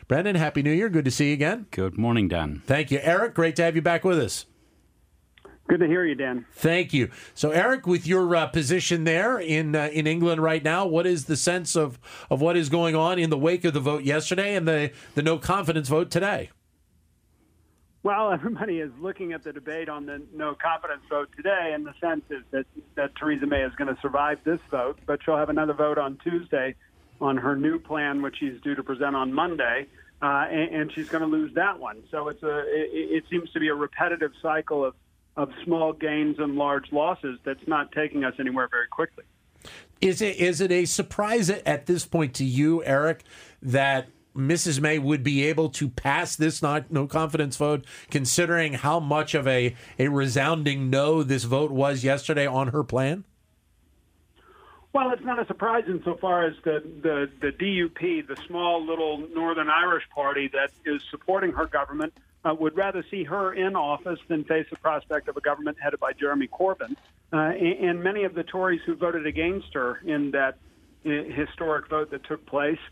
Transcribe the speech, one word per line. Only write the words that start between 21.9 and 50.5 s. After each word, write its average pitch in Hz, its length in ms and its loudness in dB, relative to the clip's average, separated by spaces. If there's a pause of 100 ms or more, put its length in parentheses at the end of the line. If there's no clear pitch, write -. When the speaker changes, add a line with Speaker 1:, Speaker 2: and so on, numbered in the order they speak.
Speaker 3:
sense 156 300 -4
is 135 220 -10
that, 135 160 -4 (300)
that - 200 -4
Theresa 147 300 0
May 143 160 2
is 131 120 -2
gonna 139 280 -4
survive 143 420 0
this 160 160 0 (100)
vote, 135 360 -2
but 147 180 -2
she'll 156 140 2
have 151 100 0
another 151 240 0
vote 151 240 0
on 139 260 -2
Tuesday 160 520 -2 (480)
on 135 160 2
her 135 180 0
new 156 220 2
plan, 147 420 -2
which 139 180 -4
she's 127 220 -6
due 143 140 -2
to 135 80 -4
present 139 340 -2
on 131 160 0
Monday, 139 540 0 (340)
uh, 143 300 2
and, 160 240 -2
and 151 180 -4
she's 156 160 -8
gonna 160 160 -2
lose 156 300 0
that 185 240 0
one. 110 320 -10
So 151 180 -6
it's 147 140 -10
a, 151 240 -2
it, 156 560 -2
it - 80 -14
seems 170 220 -4
to 160 80 -2
be 156 80 2
a 147 60 2
repetitive 151 580 -2 (100)
cycle 156 420 0
of, 127 100 -2 (420)
of 143 140 -2 (140)
small 165 280 2
gains 151 460 -2
and 143 180 -2
large 143 360 0
losses 147 520 -2
that's 135 220 -8
not 151 260 0
taking 147 320 -2
us 127 140 -2
anywhere 131 300 -2
very 120 200 -2
quickly. - 360 -4 (760)
Speaker 1:
Is 185 220 2
it, 202 140 0
is 175 240 2
it 190 100 2
a 180 140 2
surprise 208 640 0
at, 202 160 -2
at - 200 0
this 175 180 0
point 151 300 0
to 139 100 -2
you, 147 400 2
Eric, 147 380 2 (400)
that 135 460 2 (260)
Missus 147 460 0
May 151 180 2
would 143 240 0
be 139 220 2
able 156 260 2
to - 180 -4
pass 151 480 -2
this 156 260 0
not, 147 300 0
no 143 160 0
confidence 151 480 0
vote, 147 280 0 (260)
considering 165 640 2
how 147 260 2
much 151 340 0
of 139 140 2
a, 123 260 4 (240)
a 131 100 4
resounding 139 840 2